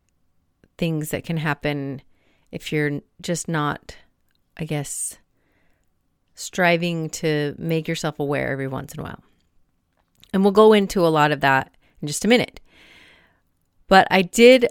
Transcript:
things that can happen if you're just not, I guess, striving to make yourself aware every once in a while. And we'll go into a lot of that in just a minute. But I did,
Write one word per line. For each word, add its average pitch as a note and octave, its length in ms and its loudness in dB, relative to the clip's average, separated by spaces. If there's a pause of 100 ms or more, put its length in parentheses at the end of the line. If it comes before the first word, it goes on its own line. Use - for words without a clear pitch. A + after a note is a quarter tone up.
(760)
things D#3+ 340 -4
that - 120 -6
can E3+ 140 -6
happen C#3+ 640 -6 (480)
if - 220 -12
you're D3 280 -2 (220)
just - 240 -6
not, D3+ 480 -6 (640)
I D#3+ 80 -8
guess, - 520 -8 (1160)
striving E3+ 760 -2
to D3 460 -4
make E3 300 -6
yourself E3 320 -6
aware C#3 320 -4
every C3+ 160 -6
once - 280 -10
in D#3 60 -12
a - 40 -12
while. - 180 -16 (1080)
And F#3+ 100 2
we'll G3+ 80 4
go G#3+ 220 8
into G3 340 2
a - 0 -
lot D3+ 240 2
of C#3+ 120 -2
that C3+ 300 0 (300)
in D3+ 60 -8
just - 160 -8
a G3 40 0
minute. A#3 300 0 (1300)
But F#3+ 200 6
I F#3+ 100 2
did, A#3+ 500 6